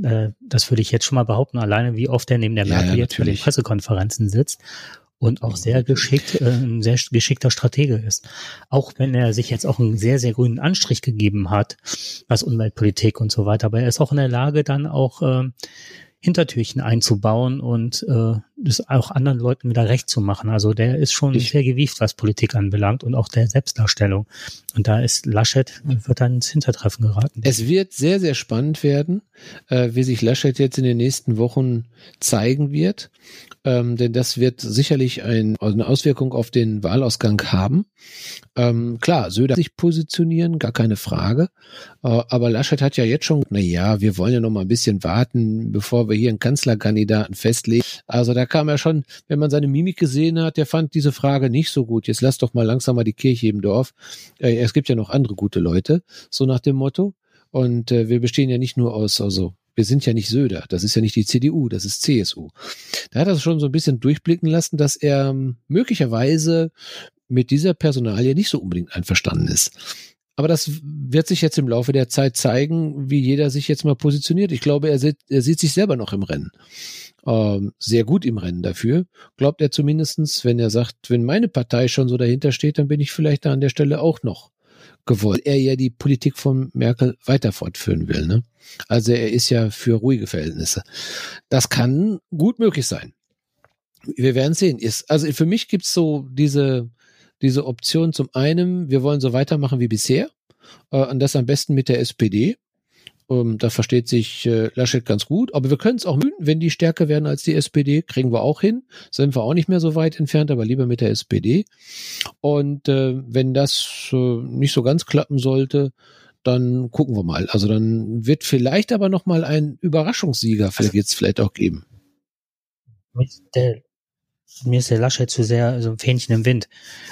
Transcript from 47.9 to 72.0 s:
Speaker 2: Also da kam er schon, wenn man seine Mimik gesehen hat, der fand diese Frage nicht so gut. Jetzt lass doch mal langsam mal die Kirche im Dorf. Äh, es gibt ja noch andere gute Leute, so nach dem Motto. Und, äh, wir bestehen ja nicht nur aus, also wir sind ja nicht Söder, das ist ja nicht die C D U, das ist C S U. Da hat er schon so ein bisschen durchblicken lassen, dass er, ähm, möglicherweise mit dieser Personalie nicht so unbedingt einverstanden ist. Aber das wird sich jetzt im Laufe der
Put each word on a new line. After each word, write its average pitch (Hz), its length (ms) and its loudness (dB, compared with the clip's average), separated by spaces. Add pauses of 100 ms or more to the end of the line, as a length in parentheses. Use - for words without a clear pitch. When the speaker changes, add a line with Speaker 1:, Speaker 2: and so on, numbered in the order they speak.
Speaker 2:
Also 120 260 0
da 123 120 0
kam 151 240 0
er 147 80 2
schon, 156 260 0 (240)
wenn 147 120 -2
man 151 100 0
seine 147 180 0
Mimik 165 300 -2
gesehen 160 420 0
hat, 160 180 -2
der 151 100 0
fand 160 260 -2
diese 147 180 2
Frage 135 380 0
nicht 147 220 0
so 123 160 0
gut. 113 200 -2
Jetzt 113 140 -2
lass 131 160 2
doch - 160 -2
mal 117 120 2
langsam 123 300 0
mal 120 80 2
die 110 100 0
Kirche 117 340 0
im 104 140 0
Dorf. 104 340 0 (420)
Äh, 117 200 2
es 120 160 0
gibt 143 160 0
ja 123 60 2
noch 110 140 -2
andere 127 240 0
gute 98 260 -2
Leute, 90 440 0 (260)
so - 160 -2
nach 131 140 0
dem 139 160 0
Motto. 160 400 -2 (340)
Und, 120 420 -2
äh, 113 180 2
wir 120 120 0
bestehen 127 300 0
ja 123 80 0
nicht 127 180 -4
nur 117 160 0
aus, 107 260 -2
also 95 360 -2 (220)
wir 113 60 4
sind 131 220 0
ja 117 80 2
nicht 104 160 -2
Söder, 110 400 0
das 90 160 -2
ist 107 100 -2
ja 113 60 4
nicht 110 160 0
die 107 80 2
C 123 160 0
D 143 80 2
U, 156 180 0
das 98 160 -6
ist 104 180 -8
C 135 200 2
S - 160 -6
U. - 100 -16 (640)
Da 113 80 -2
hat 175 80 2
er 185 100 2
schon 160 220 0
so 147 60 0
ein 135 80 -2
bisschen 147 260 0
durchblicken 160 480 0
lassen, 160 300 0
dass 143 180 2
er, 139 340 0
ähm, 135 280 -4 (100)
möglicherweise 160 1040 0 (560)
mit 127 240 0
dieser 160 220 2
Personalie 127 640 0
nicht 202 140 0
so - 100 0
unbedingt 87 360 -6
einverstanden 80 520 -2
ist. - 240 0 (640)
Aber 147 100 2
das 156 240 0 (120)
wird 143 440 -2
sich 185 140 0
jetzt 160 160 0
im 135 100 2
Laufe 120 240 0
der 135 160 2